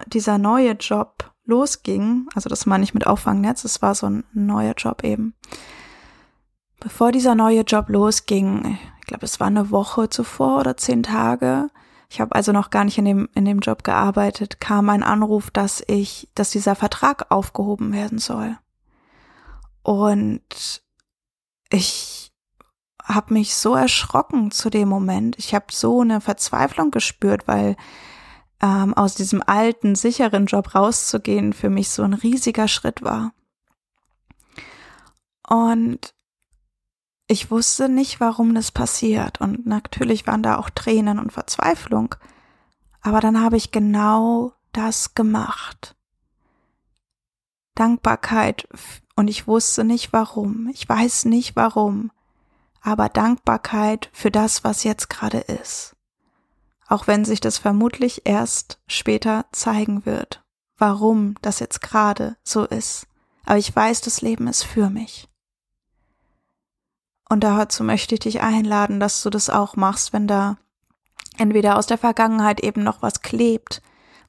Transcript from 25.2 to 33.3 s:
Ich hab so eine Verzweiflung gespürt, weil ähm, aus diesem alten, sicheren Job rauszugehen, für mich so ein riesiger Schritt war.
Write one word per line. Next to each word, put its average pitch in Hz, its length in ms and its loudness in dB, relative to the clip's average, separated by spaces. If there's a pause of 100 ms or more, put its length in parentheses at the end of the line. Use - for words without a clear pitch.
Ich - 160 -8
hab 202 180 -2
so 240 300 2
eine 220 200 2
Verzweiflung 269 680 0
gespürt, 202 560 0
weil 202 280 2 (840)
ähm, 196 320 2
aus 196 220 -2
diesem 190 300 -2
alten, 214 500 2
sicheren 214 500 2
Job 202 300 -2
rauszugehen, 208 800 0
für - 160 -2
mich 196 200 0
so - 140 -2
ein 196 100 2
riesiger 226 540 0
Schritt - 340 -4
war. 220 320 -4 (2250)